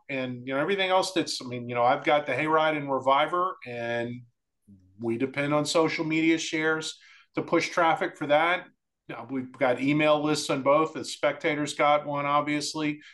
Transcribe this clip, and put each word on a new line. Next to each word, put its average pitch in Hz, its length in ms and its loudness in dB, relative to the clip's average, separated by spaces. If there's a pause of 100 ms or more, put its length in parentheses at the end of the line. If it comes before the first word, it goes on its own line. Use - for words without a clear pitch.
and, 127 380 -8
you 135 80 -6
know, 139 60 0
everything 190 280 0
else 185 240 2
that's, - 300 -2
I - 20 -14
mean, 123 240 -10
you 123 60 -6
know, 120 80 0
I've 139 220 2
got 147 200 2
the 143 80 -4
Hayride 156 440 2
and 143 140 -6
Reviver, 143 680 0 (100)
and 120 560 -6 (760)
we 117 200 -2
depend 143 340 -2
on 147 140 0
social 160 380 0
media 160 340 2
shares 160 600 -4 (360)
to 160 80 -4
push 160 260 0
traffic 165 480 0
for 151 120 -8
that. 170 360 2 (500)
Uh, 117 160 -12
we've 131 220 -6
got 131 280 2
email 151 420 4
lists 147 280 0
on 139 120 -2
both. 151 300 4
The 120 120 -8
Spectator's 147 720 -2
got 147 320 4
one, 143 200 -4
obviously. 147 760 0 (140)